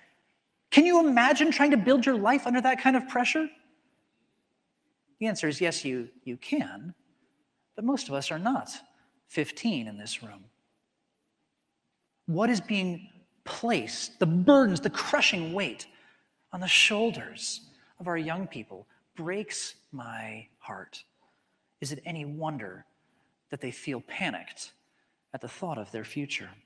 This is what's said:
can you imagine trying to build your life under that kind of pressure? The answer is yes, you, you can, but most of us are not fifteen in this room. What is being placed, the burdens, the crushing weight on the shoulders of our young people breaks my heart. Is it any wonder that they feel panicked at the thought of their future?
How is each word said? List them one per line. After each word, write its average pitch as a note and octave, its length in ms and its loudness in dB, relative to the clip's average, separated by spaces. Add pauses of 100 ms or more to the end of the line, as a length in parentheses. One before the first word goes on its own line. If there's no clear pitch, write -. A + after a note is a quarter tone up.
(720)
can D4+ 160 10
you E4+ 200 6
imagine C#4 440 6
trying C#4+ 220 4
to C#4+ 40 6
build A#3+ 300 4
your C4 100 4
life A#3 300 2
under B3 160 2
that B3+ 180 2
kind C4 160 4
of B3+ 120 0
pressure? D4 420 0 (1700)
The A3 80 -4
answer F3 220 -2
is C#3+ 120 -4
yes, E3+ 240 -2
you, B2+ 240 -4 (140)
you B2 160 -10
can, E3 560 -6 (800)
but G#3 100 -8
most C4 240 0
of C#3 60 -4
us C#3 160 -4
are D#3 80 -4
not A#3 320 -2 (560)
fifteen D3 600 -4
in G2+ 100 -12
this G#2 240 -10
room. G#2 220 -18 (1800)
What F#3+ 240 2
is A3 100 2
being F#3 480 -4 (340)
placed, - 800 -4
the F#3 60 6
burdens, F#3 540 6
the - 100 -2
crushing F3 640 0
weight E3+ 360 -4 (640)
on F3+ 80 -10
the F3+ 80 -4
shoulders - 960 0 (360)
of F3 80 -12
our F3 100 -2
young E3 300 -4
people G#2 400 -14 (300)
breaks F#3+ 600 -8 (140)
my A2+ 560 -12 (120)
heart. - 440 -14 (800)
Is C3+ 100 -8
it D3 140 -12
any E3 200 -10
wonder C#3+ 600 -10 (640)
that C#3 100 -10
they B2+ 100 -8
feel B2 300 -8
panicked - 720 -10 (600)
at C3 80 -12
the B2 80 -12
thought D#3+ 300 -8
of G#2 120 -12
their A2 140 -10
future? C#3+ 460 -8 (160)